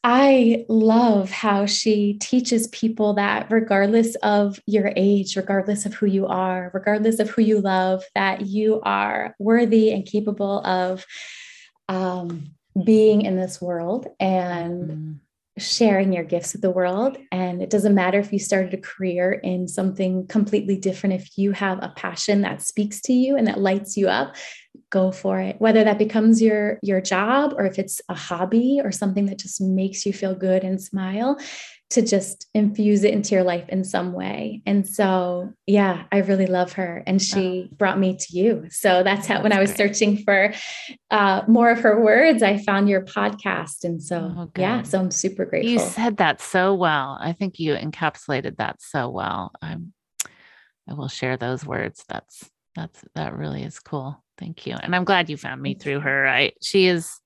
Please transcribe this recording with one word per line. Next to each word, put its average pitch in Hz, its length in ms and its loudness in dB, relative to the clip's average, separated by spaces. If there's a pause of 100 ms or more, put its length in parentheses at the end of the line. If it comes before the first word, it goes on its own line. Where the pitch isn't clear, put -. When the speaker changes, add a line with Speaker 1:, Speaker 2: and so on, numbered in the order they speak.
Speaker 1:
I 247 640 6
love 220 600 4
how 202 340 0
she 208 560 0
teaches 247 460 0
people 214 480 0
that 202 360 0
regardless 220 680 2
of 208 500 0
your 202 280 2
age, 196 400 2
regardless 196 520 -2
of 208 80 -8
who 214 100 -2
you 196 220 2
are, 185 480 -2
regardless 214 440 0
of 214 120 0
who 226 100 0
you 214 180 4
love, 185 440 0 (100)
that 196 320 -2
you 214 380 0
are 202 560 -2
worthy 220 520 4
and 196 140 -4
capable 208 580 -2
of, 185 440 -2 (800)
um, 180 640 -6 (340)
being 214 380 6
in 190 120 0
this 185 260 -4
world 175 460 -4 (120)
and 180 720 -2
Speaker 2:
Mm. 156 260 -10 (420)
Speaker 1:
sharing 196 560 2
your 170 100 -2
gifts 170 300 -4
with 202 80 -10
the 190 100 0
world. 185 460 0 (140)
And 180 300 -4
it 180 80 -8
doesn't 208 260 4
matter 185 240 4
if 208 120 -4
you 202 80 -2
started 190 340 0
a 190 40 -6
career 185 560 -2
in 180 340 -4
something 185 600 -2
completely 202 500 0
different. 190 380 -2
If - 220 -10
you 196 140 0
have 190 300 -2
a - 140 -8
passion 202 480 -2
that - 180 -4
speaks - 400 -4
to 254 120 -2
you 262 220 2
and 226 120 2
that 202 120 -2
lights 196 380 -2
you 196 100 2
up, - 280 0 (540)
go 190 220 2
for 190 300 -2
it. 196 180 -6
Whether 220 240 6
that 208 140 4
becomes 220 440 4
your, 214 400 2
your 190 200 0
job, 233 560 0
or 196 80 0
if 190 120 -2
it's 196 300 -6
a - 80 -8
hobby 226 680 0
or 202 80 -2
something 196 340 -2
that 196 140 -4
just - 200 -12
makes 190 460 -2
you 202 80 -2
feel 190 220 -4
good 185 280 0
and 190 180 -4
smile, 202 560 -4 (540)
to 220 120 2
just 196 500 -2
infuse 208 500 2
it 208 120 4
into 208 180 -2
your 185 100 4
life 175 260 -2
in 190 140 -2
some 180 300 -4
way. 214 540 -8
And 202 200 2
so, 185 640 -2 (140)
yeah, 196 460 2
I 202 80 4
really 190 260 2
love 180 280 0
her. 175 340 -6
And 190 120 2
she 185 480 -2
Speaker 2:
Oh. - 80 -20
Speaker 1:
brought 185 220 0
me 185 180 0
to 175 220 -10
you. 180 320 2
So 185 320 2
that's 202 240 0
how, 202 160 -2
when 214 80 2
Speaker 2:
That's 202 80 4
Speaker 1:
I 196 40 4
was 202 120 2
Speaker 2:
great. 202 220 0
Speaker 1:
searching 208 220 2
for, 202 360 2 (560)
uh, 202 380 4
more 233 240 6
of 233 80 2
her 220 200 4
words, 226 440 6
I 202 160 4
found 202 300 2
your 190 120 2
podcast. 196 840 -6
And 170 180 -6
so, 180 340 -6
Speaker 2:
Oh, 170 180 -12
Speaker 1:
yeah, 196 220 0
Speaker 2:
good. 208 100 -6
Speaker 1:
so 190 120 0
I'm 185 100 0
super - 360 -4
grateful. 214 260 -2
Speaker 2:
You 233 80 2
said 220 380 -2
that 156 240 0
so 190 340 0
well. 151 440 0
I 165 140 -6
think 185 260 -6
you 156 140 -2
encapsulated 147 840 -6
that - 260 -6
so 127 260 -6
well. 95 500 -8
I'm, 170 340 -12 (920)
I - 60 -14
will 143 140 -10
share 131 300 -6
those 127 280 -8
words. - 420 -8
That's, - 440 -16 (240)
that's, 165 280 -14 (120)
that 156 200 -8
really 143 280 -10
is - 160 -14
cool. 139 440 -12 (140)
Thank 165 300 -14
you. - 80 -10
And - 200 -4
I'm 180 100 0
glad 175 260 2
you 143 60 -10
found - 220 -10
me 139 140 -6
Speaker 1:
Thank - 80 -12
Speaker 2:
through 143 120 -4
Speaker 1:
you. 139 80 -4
Speaker 2:
her. 139 260 0
I, 131 240 2 (100)
she 190 240 2
is 175 400 -2